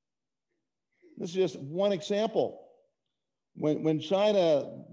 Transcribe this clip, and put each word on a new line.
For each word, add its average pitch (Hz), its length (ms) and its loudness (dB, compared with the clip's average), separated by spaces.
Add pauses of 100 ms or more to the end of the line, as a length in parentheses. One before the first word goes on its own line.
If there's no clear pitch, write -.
(1200)
This 180 120 -8
is 180 60 -8
just 190 220 0
one 175 340 0
example. 202 760 -2 (880)
When, 151 260 0
when 156 180 0
China 190 920 2